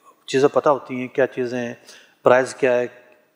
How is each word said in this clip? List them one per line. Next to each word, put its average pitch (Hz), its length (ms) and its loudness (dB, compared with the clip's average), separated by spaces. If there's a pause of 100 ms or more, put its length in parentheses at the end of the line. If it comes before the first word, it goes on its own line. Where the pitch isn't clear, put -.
(280)
चीज़ें 135 220 2
पता 135 200 0
होती 131 300 -4
हैं, 127 80 -8
क्या 131 180 -2
चीज़ें 123 320 -6
हैं, 120 240 -10 (420)
प्राइस 127 300 2
क्या 127 180 0
है, 123 140 0 (500)